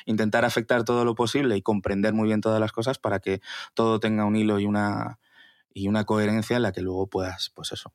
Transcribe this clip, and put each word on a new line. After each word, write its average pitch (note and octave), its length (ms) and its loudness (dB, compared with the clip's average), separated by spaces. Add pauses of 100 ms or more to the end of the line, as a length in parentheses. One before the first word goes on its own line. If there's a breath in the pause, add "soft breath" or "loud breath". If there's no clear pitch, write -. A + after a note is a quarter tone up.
intentar A2+ 400 2
afectar A#2+ 380 2
todo A#2+ 200 2
lo A#2+ 100 2
posible B2 400 2
y G2 60 0
comprender G2+ 540 0
muy A2 140 2
bien G#2+ 120 2
todas A2 200 2
las G#2+ 120 0
cosas A#2+ 260 -2
para G2+ 220 -2
que F#2+ 220 -4 (320 loud breath)
todo A2+ 260 2
tenga A2 240 0
un G#2 120 2
hilo G#2+ 220 2
y G2+ 60 0
una, G#2 540 -2 (560 soft breath)
y G2 140 -4
una G#2+ 160 2
coherencia G#2+ 520 0
en A#2+ 60 0
la G2+ 100 0
que F2+ 80 -8
luego F#2 280 -2
puedas, F#2 460 -4
pues - 180 -12
eso, - 220 -14